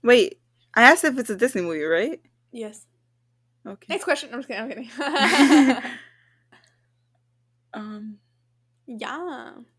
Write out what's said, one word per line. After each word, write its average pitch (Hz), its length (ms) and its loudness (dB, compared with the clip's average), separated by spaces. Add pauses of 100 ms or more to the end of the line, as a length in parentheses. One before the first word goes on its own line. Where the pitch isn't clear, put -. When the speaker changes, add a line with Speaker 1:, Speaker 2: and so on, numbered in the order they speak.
Speaker 1:
Wait, 240 380 2 (340)
I 226 100 4
asked 294 200 8
if 277 140 0
it's 240 120 -6
a 214 60 -6
Disney 226 260 -2
movie, 165 220 -6
right? 175 360 -2 (320)
Speaker 2:
Yes. 220 340 -16 (800)
Speaker 1:
Okay. 101 240 -18
Speaker 2:
Next 359 140 -6
question. 302 300 -4
I'm 294 60 -10
just 262 100 -16
kidding. 220 140 -10
I'm 247 60 -12
kidding. 277 1160 2
<laughs> - 120 -12
Speaker 1:
<laughs> - 20 -18 (1800)
Um. 214 420 -14 (680)
Speaker 2:
Yeah. 247 680 -12 (260)